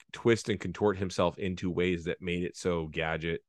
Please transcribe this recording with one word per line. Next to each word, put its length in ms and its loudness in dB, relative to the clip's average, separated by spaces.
twist 360 4
and 100 0
contort 400 0
himself 400 0
into 320 -2
ways 340 0
that 160 -4
made 220 -2
it 140 -6
so 320 0
Gadget 600 -2